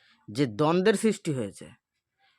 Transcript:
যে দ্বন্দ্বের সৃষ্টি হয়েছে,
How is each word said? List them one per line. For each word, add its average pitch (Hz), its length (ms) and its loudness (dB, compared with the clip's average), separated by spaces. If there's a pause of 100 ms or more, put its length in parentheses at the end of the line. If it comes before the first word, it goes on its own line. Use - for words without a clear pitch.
(280)
যে 120 180 0
দ্বন্দ্বের 165 480 2
সৃষ্টি 196 380 0
হয়েছে, 110 340 -6 (720)